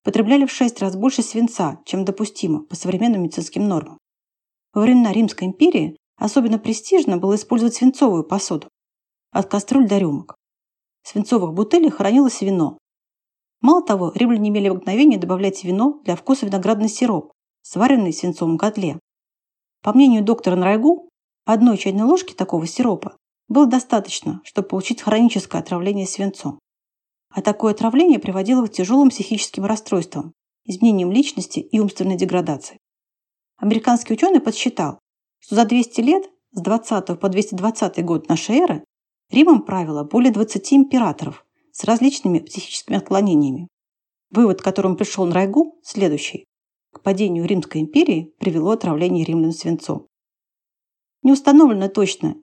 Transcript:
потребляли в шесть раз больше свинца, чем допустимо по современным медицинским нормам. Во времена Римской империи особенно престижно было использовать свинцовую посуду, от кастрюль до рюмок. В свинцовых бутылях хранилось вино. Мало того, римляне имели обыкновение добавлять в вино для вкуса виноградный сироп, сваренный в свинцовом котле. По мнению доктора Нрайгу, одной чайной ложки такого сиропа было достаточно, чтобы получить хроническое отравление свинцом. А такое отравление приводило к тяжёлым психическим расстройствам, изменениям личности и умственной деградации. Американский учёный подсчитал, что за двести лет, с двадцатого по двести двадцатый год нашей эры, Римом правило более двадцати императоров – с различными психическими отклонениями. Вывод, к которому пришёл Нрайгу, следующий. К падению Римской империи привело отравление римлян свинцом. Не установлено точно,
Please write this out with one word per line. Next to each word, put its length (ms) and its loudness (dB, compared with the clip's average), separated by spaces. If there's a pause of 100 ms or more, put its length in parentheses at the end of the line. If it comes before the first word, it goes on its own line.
потребляли 440 2
в 40 -4
шесть 300 -2
раз 160 -4
больше 260 -2
свинца, 640 -4
чем 200 -4
допустимо 600 -4
по 100 -14
современным 480 -2
медицинским 460 -4
нормам. 280 -6 (760)
Во 100 0
времена 300 4
Римской 340 0
империи 500 0 (200)
особенно 420 0
престижно 600 0
было 180 0
использовать 400 -2
свинцовую 480 2
посуду, 440 -6 (640)
от 160 -2
кастрюль 400 2
до 120 2
рюмок. 360 -4 (720)
В 60 -20
свинцовых 440 -2
бутылях 440 2
хранилось 420 2
вино. 380 -2 (840)
Мало 200 6
того, 320 -2
римляне 340 0
имели 200 0
обыкновение 500 2
добавлять 420 -2
в 40 -18
вино 380 0
для 140 -4
вкуса 300 -2
виноградный 420 0
сироп, 420 -4 (300)
сваренный 500 0
в 60 -6
свинцовом 400 -2
котле. 420 -4 (840)
По 100 -2
мнению 320 6
доктора 320 0
Нрайгу, 540 0 (340)
одной 320 4
чайной 280 -2
ложки 280 0
такого 340 -4
сиропа 520 -4 (300)
было 180 4
достаточно, 800 -4
чтобы 220 -6
получить 360 -6
хроническое 580 0
отравление 460 -6
свинцом. 520 -8 (680)
А 140 -8
такое 320 -2
отравление 440 2
приводило 480 -2
к 60 -8
тяжёлым 380 2
психическим 560 -6
расстройствам, 680 -6 (320)
изменениям 480 0
личности 480 -2
и 200 -2
умственной 360 -2
деградации. 640 -4 (800)
Американский 560 0
учёный 260 2
подсчитал, 580 -6 (400)
что 180 -4
за 100 4
двести 340 0
лет, 300 0 (220)
с 100 -12
двадцатого 560 -2
по 100 -2
двести 260 -2
двадцатый 500 -4
год 260 -4
нашей 260 -2
эры, 280 0 (440)
Римом 360 4
правило 380 -6
более 300 2
двадцати 440 -2
императоров – 680 0 (280)
с 120 -14
различными 560 0
психическими 580 -10
отклонениями. 680 0 (640)
Вывод, 300 2
к 40 -20
которому 320 -2
пришёл 280 -4
Нрайгу, 600 0
следующий. 600 -4 (480)
К 80 -20
падению 460 -2
Римской 340 -4
империи 600 0
привело 320 0
отравление 520 -2
римлян 280 0
свинцом. 560 -8 (1120)
Не 80 4
установлено 580 6
точно, 540 -2